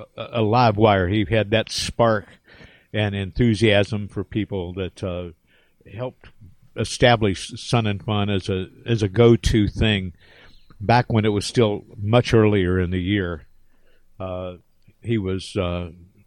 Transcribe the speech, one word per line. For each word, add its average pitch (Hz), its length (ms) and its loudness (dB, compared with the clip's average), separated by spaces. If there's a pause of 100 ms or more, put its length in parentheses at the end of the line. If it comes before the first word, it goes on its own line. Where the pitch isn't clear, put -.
(180)
a, 117 220 -6
a - 20 2
live 110 360 2
wire. 101 300 4
He 104 220 -2
had 104 220 0
that 110 200 -2
spark 113 560 0 (640)
and 104 220 -2
enthusiasm 104 920 2
for 101 160 -8
people 95 500 -8
that, 92 300 -10
uh, 90 260 -8 (640)
helped 127 340 -14 (460)
establish 110 800 2
Sun 117 300 -2
and 101 180 -4
Fun 104 280 -2
as 98 180 -2
a, 92 180 -4 (200)
as 113 160 0
a 101 40 2
go-to 113 600 4
thing 98 460 -2 (680)
back 117 320 2
when 107 100 2
it 110 60 0
was 101 160 -2
still 107 400 0 (100)
much 110 380 2
earlier 101 460 4
in 90 100 -2
the 92 100 -2
year. 90 460 -2 (720)
Uh, 92 360 -10 (480)
he 113 160 -2
was, 92 360 -6
uh, 87 360 -4 (360)